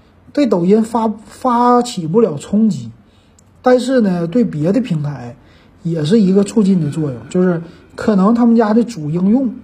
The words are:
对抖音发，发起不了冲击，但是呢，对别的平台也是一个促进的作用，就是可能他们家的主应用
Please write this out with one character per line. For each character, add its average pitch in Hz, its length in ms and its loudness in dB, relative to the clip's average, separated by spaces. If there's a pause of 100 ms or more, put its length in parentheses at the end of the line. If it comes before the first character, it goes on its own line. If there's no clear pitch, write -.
(340)
对 285 140 0
抖 185 180 0
音 214 180 4
发， 226 300 -2 (120)
发 240 580 0
起 175 240 -8
不 180 120 2
了 180 180 0
冲 214 320 0
击， 127 220 -6 (720)
但 254 160 4
是 254 220 0
呢， 175 260 -2
对 233 160 0
别 156 280 -2
的 262 80 0
平 165 220 -4
台 127 360 -10 (440)
也 165 240 -4
是 214 160 4
一 185 120 2
个 196 100 4
促 220 180 0
进 190 180 2
的 147 120 -2
作 147 180 -4
用， 120 100 -10 (100)
就 180 120 0
是 175 220 0 (320)
可 214 200 -2
能 196 200 4
他 240 100 2
们 233 100 4
家 220 200 2
的 233 80 4
主 151 260 -8
应 180 200 0
用 240 340 0